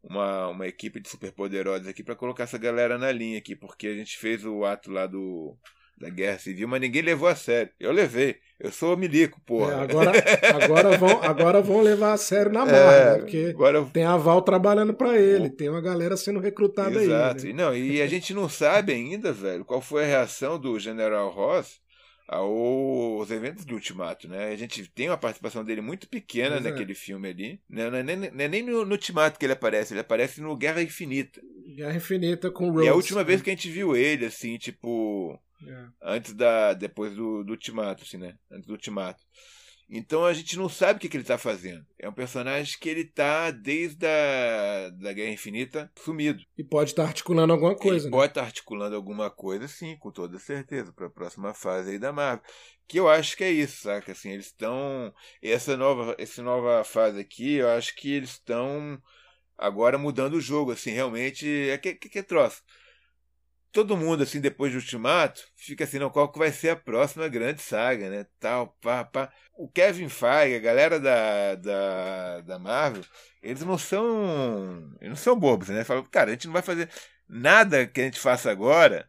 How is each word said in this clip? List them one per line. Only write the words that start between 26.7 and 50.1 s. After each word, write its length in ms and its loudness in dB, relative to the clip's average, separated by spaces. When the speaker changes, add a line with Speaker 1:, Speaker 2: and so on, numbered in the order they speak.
Speaker 1:
naquele 220 -10
filme 360 -12
ali, 400 -12
né? 200 -6
Não 80 -6
é 60 -4
nem, 140 -6
não 260 -8
é 40 -2
nem 160 -4
no, 200 -2
no 80 -4
Ultimato 480 0
que 60 -2
ele 80 2
aparece, 400 -2
ele 80 -6
aparece 400 -2
no 140 -8
Guerra 260 -2
Infinita. 600 -8
Speaker 2:
Guerra 200 -8
Infinita 560 -2
com 140 -4
Speaker 1:
E 40 2
a 40 6
Speaker 2:
Rhodes, 40 6
Speaker 1:
última 260 2
Speaker 2:
né? 60 0
Speaker 1:
vez 140 4
que 80 -4
a 40 -2
gente 160 -8
viu 260 -2
ele, 300 2
assim, 320 -10
tipo, 840 -6
Speaker 2:
É. 200 -20
Speaker 1:
antes 320 -6
da, 400 4
depois 420 -6
do, 300 -6
do 60 -10
Ultimato, 520 -8
assim, 140 -18
né? 180 -16
Antes 160 -18
do 60 -12
Ultimato. 500 -10
Então 360 -4
a 80 2
gente 240 -8
não 100 -4
sabe 300 0
o 20 -14
que, 80 -10
que 80 -10
ele 80 -6
tá 140 -2
fazendo. 480 -8
É 120 -12
um 40 -14
personagem 640 -8
que 120 -8
ele 160 -6
tá 460 0
desde 540 -6
a, 840 0
da 240 -10
Guerra 180 -6
Infinita 580 -8
sumido. 400 -4
Speaker 2:
E 60 -10
pode 300 0
tá 120 0
articulando 480 2
alguma 180 2
Speaker 1:
Ele 80 -4
Speaker 2:
coisa, 260 2
né? 60 -6
Speaker 1:
pode 220 4
tá 80 -4
articulando 560 -8
alguma 320 -6
coisa, 360 -8
sim, 320 -14
com 140 -16